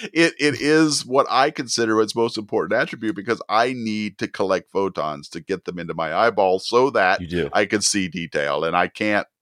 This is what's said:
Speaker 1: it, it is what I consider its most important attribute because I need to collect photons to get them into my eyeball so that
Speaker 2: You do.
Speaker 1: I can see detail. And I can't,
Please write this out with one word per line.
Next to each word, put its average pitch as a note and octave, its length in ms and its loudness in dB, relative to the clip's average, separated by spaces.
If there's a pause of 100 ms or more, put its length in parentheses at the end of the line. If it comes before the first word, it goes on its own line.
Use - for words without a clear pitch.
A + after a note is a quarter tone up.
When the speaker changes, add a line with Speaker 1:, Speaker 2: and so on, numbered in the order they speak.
(120)
Speaker 1:
it, E3 260 4
it C#3+ 220 0
is D3+ 440 4
what B2+ 240 2
I C3+ 220 4
consider A2+ 500 0
its G#2 140 0
most A#2 240 0
important G#2 420 -2
attribute A2+ 360 -4
because G#2+ 320 -4
I A#2 240 2
need G#2+ 460 -4
to - 100 -4
collect G2 420 -2
photons D#2 600 -4
to F2+ 100 -12
get F#2 240 -6
them F2+ 160 -10
into E2 140 -8
my D#2+ 200 -4
eyeball F#2+ 460 2
so B2+ 300 2
that F#2+ 320 2
Speaker 2:
You F2 40 -10
do. D#2+ 260 -2
Speaker 1:
I G#2 140 2
can G#2 140 0
see G2 260 0
detail. D#2 580 -4
And E2 120 0
I F2+ 100 2
can't, G#2 400 -2 (160)